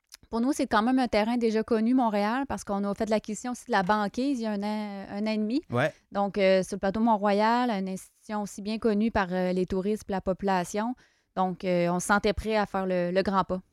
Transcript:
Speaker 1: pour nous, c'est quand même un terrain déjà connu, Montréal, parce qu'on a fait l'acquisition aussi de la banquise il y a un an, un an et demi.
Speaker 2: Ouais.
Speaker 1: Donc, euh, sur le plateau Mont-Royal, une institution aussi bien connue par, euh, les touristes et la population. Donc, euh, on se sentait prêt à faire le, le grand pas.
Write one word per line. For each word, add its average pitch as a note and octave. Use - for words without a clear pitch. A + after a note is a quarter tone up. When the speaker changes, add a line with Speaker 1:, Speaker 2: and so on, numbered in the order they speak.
Speaker 1:
pour A#3
nous, B3+
c'est D4
quand G#3+
même B3+
un B3+
terrain A3
déjà A3
connu, A3+
Montréal, A3+
parce -
qu'on G3+
a G3+
fait G#3+
l'acquisition G#3+
aussi -
de B3
la G3
banquise G#3+
il A3+
y -
a G#3+
un G3+
an, G#3
un G3+
an G#3+
et G#3+
demi. G#3+
Speaker 2:
Ouais. B2
Speaker 1:
Donc, G3+
euh, F#3+
sur G3+
le F#3+
plateau G3
Mont-Royal, A3
une F#3+
institution G#3
aussi G3+
bien G#3+
connue G#3+
par, G3
euh, F3+
les F#3
touristes G3
et -
la F#3+
population. G3
Donc, F#3
euh, F3
on F3+
se -
sentait G#3
prêt A3
à G#3
faire F#3+
le, F3+
le F#3+
grand F#3+
pas. F#3